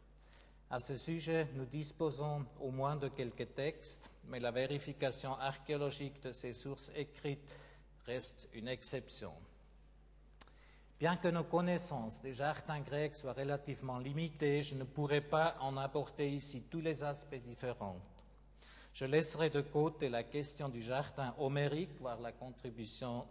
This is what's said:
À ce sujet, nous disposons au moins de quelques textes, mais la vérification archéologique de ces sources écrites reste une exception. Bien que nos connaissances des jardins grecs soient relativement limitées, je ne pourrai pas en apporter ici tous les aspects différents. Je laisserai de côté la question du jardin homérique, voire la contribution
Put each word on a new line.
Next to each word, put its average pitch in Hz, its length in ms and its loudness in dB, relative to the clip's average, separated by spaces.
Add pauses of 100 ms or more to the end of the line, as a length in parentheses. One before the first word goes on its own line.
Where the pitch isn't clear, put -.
(720)
À 127 80 0
ce 135 160 -4
sujet, 160 580 2
nous 131 140 -4
disposons 147 800 0 (140)
au 135 100 -2
moins 135 260 2
de 139 120 -2
quelques 120 460 -4
textes, - 560 -4 (140)
mais 127 160 -8
la 120 100 2
vérification 135 880 0
archéologique 139 840 -2
de 131 100 -4
ces 120 220 -6
sources - 420 -6
écrites 143 580 -4 (520)
reste - 480 -4
une 110 140 -6
exception. 117 680 -4 (1600)
Bien 170 180 6
que 175 120 2
nos 165 160 4
connaissances 165 800 2
des 131 100 -6
jardins 147 480 0
grecs 147 360 0
soient 127 180 -4
relativement 135 640 -2
limitées, 147 640 4
je 143 140 -4
ne 135 80 -2
pourrai 147 360 4
pas 156 400 6
en 135 160 0
apporter 139 540 0
ici 139 400 -2
tous 165 100 -2
les 156 240 0
aspects 143 300 -4
différents. 117 640 -4 (920)
Je 135 120 -2
laisserai 156 420 6
de 147 140 4
côté 147 480 2
la 117 120 4
question 143 460 -4
du 117 140 -4
jardin 127 560 0
homérique, 147 600 2
voire 120 220 -4
la 120 100 -4
contribution 120 1000 -6